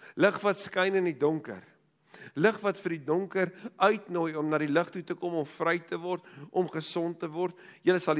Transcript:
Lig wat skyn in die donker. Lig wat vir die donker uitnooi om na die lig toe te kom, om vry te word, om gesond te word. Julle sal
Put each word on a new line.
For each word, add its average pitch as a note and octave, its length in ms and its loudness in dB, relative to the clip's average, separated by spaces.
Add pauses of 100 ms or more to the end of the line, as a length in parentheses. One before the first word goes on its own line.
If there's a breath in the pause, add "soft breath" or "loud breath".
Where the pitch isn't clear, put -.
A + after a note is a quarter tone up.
(160 loud breath)
Lig G3 240 4
wat G3+ 180 2
skyn F#3+ 360 0
in F#3 100 4
die D#3 140 -2
donker. D3 440 0 (760 loud breath)
Lig G#3 240 4
wat G3 160 0
vir E3+ 160 -4
die D3 100 -10
donker F3+ 460 0 (260 loud breath)
uitnooi F3 640 2
om D3+ 100 -2
na D3+ 140 2
die D3+ 80 -2
lig E3 240 2
toe F3+ 100 -8
te D#3+ 140 -6
kom, F3 160 -4
om D3+ 120 -2
vry E3 360 -2
te E3+ 160 -8
word, F3 260 -6 (300 loud breath)
om F3+ 160 2
gesond E3+ 500 -4
te E3+ 100 -6
word. F3 260 -4 (300 loud breath)
Julle F3+ 160 6
sal D#3 180 2